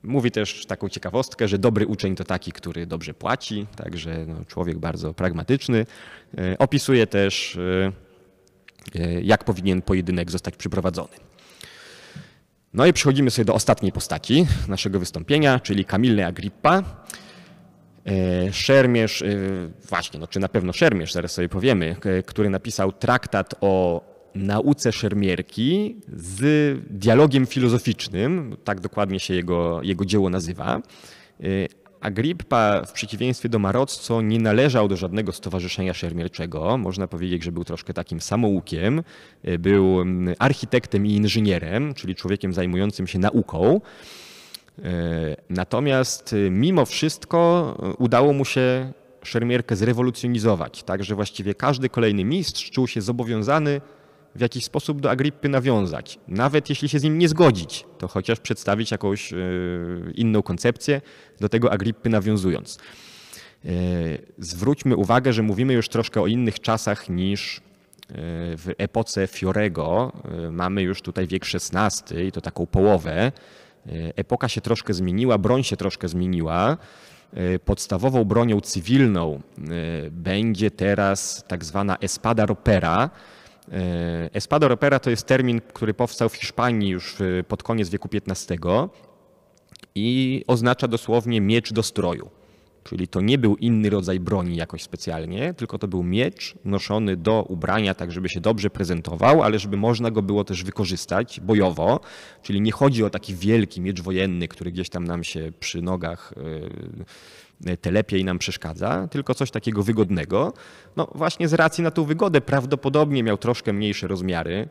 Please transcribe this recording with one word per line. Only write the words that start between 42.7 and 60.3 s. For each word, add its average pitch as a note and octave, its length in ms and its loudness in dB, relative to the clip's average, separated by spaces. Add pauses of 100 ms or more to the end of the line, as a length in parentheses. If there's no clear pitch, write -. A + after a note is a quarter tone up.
się F#2 120 -4
nauką. G#2 600 2 (1000)
E, E2 580 -4 (140)
natomiast, B2+ 840 0
e, G2+ 180 2
mimo C#3 360 4
wszystko, E3+ 960 2
e, F#2+ 140 -4
udało B2+ 360 4
mu C#3 120 2
się C3 480 0 (300)
szermierkę A#2+ 540 0
zrewolucjonizować, A2+ 1080 0
tak F#2+ 220 -4
że G2+ 100 -4
właściwie G2+ 400 -4
każdy C3 340 0
kolejny G#2 360 2
mistrz D3+ 460 -2
czuł C3 160 0
się A#2 140 -4
zobowiązany B2 800 0 (540)
w A#2 60 -10
jakiś A#2+ 240 -2
sposób C#3 360 -4
do C#3 100 0
Agrippy C#3+ 380 0
nawiązać. A2 720 0 (100)
Nawet C3+ 420 0
jeśli D3 180 -2
się D3 100 0
z C3 40 2
nim D#3 160 2
nie E3+ 100 6
zgodzić, D3 560 4 (140)
to F2+ 100 -8
chociaż A2 320 -2
przedstawić G#2+ 500 -2
jakąś, G#2 420 -4
e, F2 40 -8 (800)
inną A2 280 2